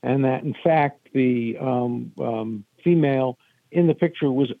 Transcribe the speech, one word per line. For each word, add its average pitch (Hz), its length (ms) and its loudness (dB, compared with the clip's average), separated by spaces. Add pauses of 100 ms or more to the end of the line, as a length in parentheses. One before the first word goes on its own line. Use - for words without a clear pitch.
and 131 220 0
that, 131 180 0
in 151 120 -4 (100)
fact, 156 480 0
the, 123 480 0
um, 123 580 -4
um, 113 460 -6 (180)
female 139 560 2 (320)
in 175 160 2
the 156 80 4
picture 156 380 0
was 127 180 0 (100)